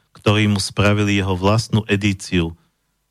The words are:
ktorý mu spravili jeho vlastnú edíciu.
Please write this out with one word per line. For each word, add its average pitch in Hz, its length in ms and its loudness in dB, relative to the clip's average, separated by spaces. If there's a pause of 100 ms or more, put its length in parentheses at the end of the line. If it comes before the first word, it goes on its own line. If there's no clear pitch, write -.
(120)
ktorý 104 400 0
mu 101 80 0
spravili 104 560 0
jeho 95 240 -2
vlastnú 107 480 0
edíciu. 95 640 -2 (600)